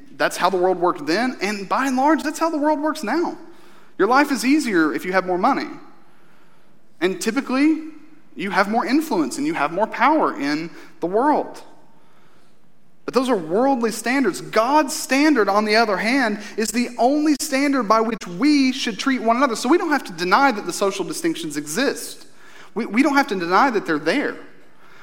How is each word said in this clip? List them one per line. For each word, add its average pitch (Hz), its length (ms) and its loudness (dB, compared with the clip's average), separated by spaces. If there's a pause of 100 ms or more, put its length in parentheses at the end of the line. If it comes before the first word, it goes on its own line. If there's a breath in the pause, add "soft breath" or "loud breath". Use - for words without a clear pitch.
(160)
that's 151 220 -2
how 175 120 2
the 190 80 2
world 180 220 2
worked 165 260 0
then, 220 360 0
and 196 260 -4
by 247 200 0
and 254 100 0
large, 269 260 4
that's 311 160 -6
how 330 100 0
the 320 80 -2
world 294 220 2
works 302 240 -4
now. 285 340 -2 (600 loud breath)
Your 190 100 4
life 285 240 6
is 226 140 -2
easier 226 480 2
if 147 100 -6
you 180 80 -4
have 185 140 0
more 180 120 -2
money. 214 300 0 (1300 soft breath)
And 185 180 0
typically, 269 720 0 (460)
you 180 160 -6
have 190 180 2
more 226 160 0
influence 220 520 0
and 139 80 -2
you 160 100 0
have 147 180 -2
more 208 140 0
power 220 520 2
in 151 320 -4 (300 loud breath)
the 165 60 -2
world. 226 540 0 (1400 soft breath)
But - 80 -8
those 247 140 4
are 247 80 2
worldly 226 560 0
standards. 240 480 -2
God's 240 560 2
standard, 262 540 2
on 208 160 4
the 214 100 2
other 214 220 4
hand, 214 420 0 (160 loud breath)
is 220 140 -2
the 240 180 0 (100)
only 294 440 4
standard 269 420 0
by 220 160 4
which 226 260 -2
we 262 460 2
should 240 260 -6
treat 262 240 -2
one 226 140 2
another. 247 220 2
So 247 100 -4
we 320 100 6
don't 359 120 -2
have 285 160 0
to 190 80 -14
deny 202 400 4
that 202 120 -6
the 170 60 -4
social 190 320 -2
distinctions 160 540 -4
exist. 156 720 -4 (460 loud breath)
We, 214 120 -4
we 240 180 2
don't 285 120 2
have 277 120 4
to - 80 -4
deny 190 360 4
that 190 140 -2
they're 156 140 0
there. 170 380 -2 (640 loud breath)